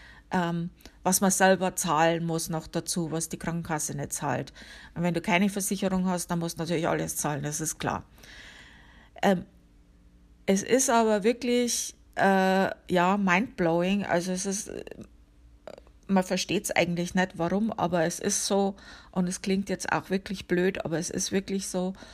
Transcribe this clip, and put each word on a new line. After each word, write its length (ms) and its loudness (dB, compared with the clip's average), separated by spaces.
ähm, 400 0
was 180 2
man 100 4
selber 460 4
zahlen 500 2
muss 220 -2
noch 180 -4
dazu, 440 -4
was 180 -4
die 100 -10
Krankenkasse 580 -4
nicht 160 -6
zahlt. 400 -4
Und 80 -4
wenn 120 2
du 60 -2
keine 280 2
Versicherung 580 -2
hast, 240 -2
dann 80 -2
musst 200 -4
du 40 -2
natürlich 260 0
alles 280 -2
zahlen, 260 -4
das 180 -6
ist 180 -6
klar. 260 -4
Ähm, 220 4
es 160 4
ist 280 2
aber 320 4
wirklich, 720 0
äh, 540 4
ja, 260 4
mindblowing. 880 2
Also 280 0
es 140 -4
ist, 220 -6
äh, 160 -10
man 180 4
versteht's 460 -2
eigentlich 440 0
nicht, 240 0
warum, 340 0
aber 320 0
es 140 -2
ist 280 -2
so 280 2
und 160 0
es 140 -8
klingt 260 -2
jetzt 240 -4
auch 180 -2
wirklich 360 -4
blöd, 380 0
aber 140 -2
es 100 -4
ist 240 -4
wirklich 360 -2
so, 260 -4